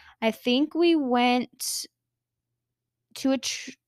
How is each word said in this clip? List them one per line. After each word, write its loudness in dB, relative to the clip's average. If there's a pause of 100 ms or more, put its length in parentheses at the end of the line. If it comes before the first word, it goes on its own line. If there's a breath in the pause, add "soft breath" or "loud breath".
(200 loud breath)
I 0
think 0
we 4
went 0 (1300)
to 0
a 0
tr-, -8 (180)